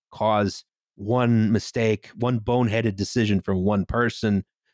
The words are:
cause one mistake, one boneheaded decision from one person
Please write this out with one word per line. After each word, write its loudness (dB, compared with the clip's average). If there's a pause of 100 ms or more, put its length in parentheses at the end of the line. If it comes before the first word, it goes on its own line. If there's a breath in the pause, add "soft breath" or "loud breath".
(120)
cause -2 (300)
one 2
mistake, -2
one -2
boneheaded 0
decision 0
from -2
one 0
person 0 (300)